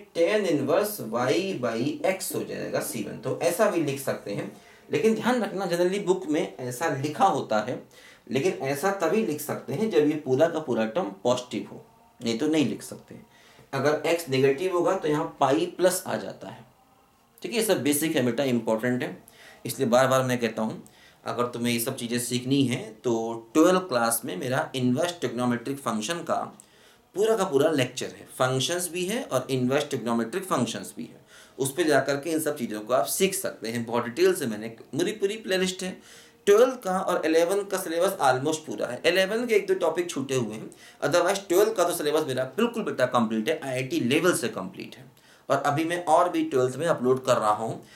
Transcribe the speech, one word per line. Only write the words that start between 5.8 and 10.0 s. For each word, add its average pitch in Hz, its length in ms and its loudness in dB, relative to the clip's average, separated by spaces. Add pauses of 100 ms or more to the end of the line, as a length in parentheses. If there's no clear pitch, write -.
book 185 220 0
में 160 300 -2
ऐसा 131 400 -4
लिखा 151 300 2
होता 113 340 0
है, 123 200 -6 (500)
लेकिन 156 220 2 (120)
ऐसा 143 260 0 (100)
तभी 185 240 2
लिख 151 160 -4
सकते - 320 -6
हैं 208 180 0
जब 151 180 4